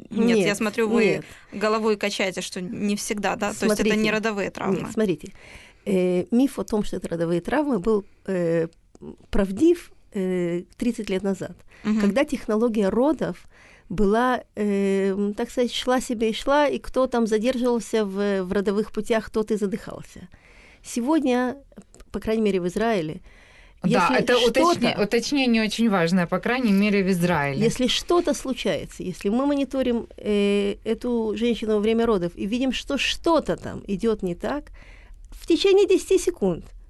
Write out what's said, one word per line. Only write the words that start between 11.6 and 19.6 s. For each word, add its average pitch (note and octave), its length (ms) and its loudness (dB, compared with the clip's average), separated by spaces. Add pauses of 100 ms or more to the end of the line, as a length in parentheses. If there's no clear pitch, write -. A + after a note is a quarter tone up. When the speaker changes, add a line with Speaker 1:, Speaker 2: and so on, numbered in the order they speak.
Speaker 1:
Мгм. G#3+ 160 0
Speaker 2:
когда G3+ 240 2
технология A3 680 0
родов A3+ 580 0 (420)
была, A3 520 2 (140)
э, G3 560 2
м, G3+ 220 -2
так A#3 180 -6
сказать, B3 220 0
шла B3+ 280 0
себе A3+ 280 -2
и A3 40 -2
шла, C#4+ 340 2
и C4 120 -2
кто - 280 0
там A#3 200 0
задерживался A#3 800 0
в, G3 380 -2
в F#3 100 -6
родовых G#3 380 0
путях, A3 380 -2
тот A3 220 -2
и G#3+ 60 0
задыхался. G3 680 -8 (560)